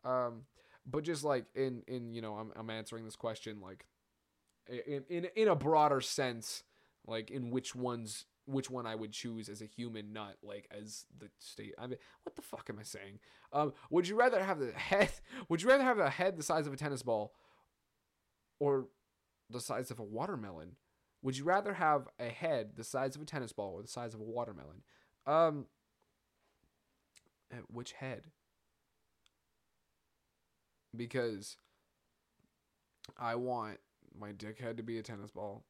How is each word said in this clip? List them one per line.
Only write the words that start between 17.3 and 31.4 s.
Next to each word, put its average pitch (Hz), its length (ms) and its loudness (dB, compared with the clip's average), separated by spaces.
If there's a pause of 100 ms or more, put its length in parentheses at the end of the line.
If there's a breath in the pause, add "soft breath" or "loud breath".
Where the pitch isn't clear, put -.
or 139 280 4 (640)
the 120 120 -8
size 127 280 -2
of 117 100 -8
a 113 40 -6
watermelon? 107 720 -6 (460)
Would 131 160 0
you 135 60 -6
rather 202 300 4
have 151 340 4 (120)
a 120 100 -2
head 127 460 0
the 113 80 -10
size 135 320 -2
of 147 60 -10
a 156 40 -10
tennis 131 260 -6
ball 98 220 -4
or 95 80 -8
the - 60 -12
size 120 260 -8
of 110 80 -10
a - 20 -8
watermelon? 107 600 -6 (440 soft breath)
Um, 151 380 6 (1900)
uh, 120 60 -10 (100)
which 120 260 -8
head? 131 340 -8 (2750)
Because 117 640 -2 (1600)